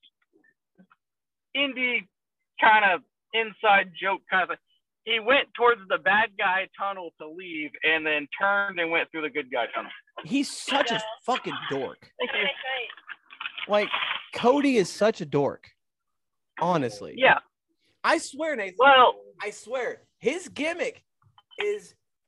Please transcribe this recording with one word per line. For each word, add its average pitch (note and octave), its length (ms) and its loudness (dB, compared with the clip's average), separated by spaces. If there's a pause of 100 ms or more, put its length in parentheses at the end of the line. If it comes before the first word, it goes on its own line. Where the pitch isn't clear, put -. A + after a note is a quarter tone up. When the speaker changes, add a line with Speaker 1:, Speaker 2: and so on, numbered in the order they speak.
(1600)
Speaker 1:
indie B3 520 -2 (520)
kind G#3+ 240 6
of F3 180 2 (320)
inside G3+ 640 2
joke F#3+ 300 -2
kind F#3 140 2
of D#3+ 60 -2
thing. - 80 -6 (460)
He A3+ 160 -2
went C4 280 2 (100)
towards A#3 320 4
the F#3 80 2
bad G#3 400 2
guy F#3+ 300 0 (100)
tunnel G3 420 -8
to D#3 80 -14
leave D#3+ 440 -10 (120)
and D#3 220 2
then D3 220 -2 (120)
turned G3+ 400 0
and E3 120 -4
went D#3+ 180 -2
through D#3 140 -8
the D3+ 80 -6
good C#3+ 200 -8
guy B2 220 -2
tunnel. G#2+ 160 -8 (360)
Speaker 2:
He's B3+ 260 -2
such - 400 -2
a A3 100 -2 (240)
fucking A#3 300 -4 (160)
dork. C3 480 -8
Speaker 1:
Thank B3 140 -4
you. - 140 -2 (1200)
Speaker 2:
Like, G#3 200 2 (480)
Cody C4+ 420 4
is F3+ 120 2
such G#3+ 320 0
a E3+ 40 -6
dork. C#3 440 -2 (880)
Honestly. C#3 580 -2
Speaker 1:
Yeah. A#3+ 220 4 (640)
Speaker 2:
I D4 160 4
swear, D4+ 360 -6
Nathan. F#3+ 220 -6
Speaker 1:
Well, C4 380 8 (260)
Speaker 2:
I G#3 80 -6
swear. G#3 540 -8 (160)
His C#4 300 -2
gimmick D4 540 -6 (560)
is G#3 360 -6 (320)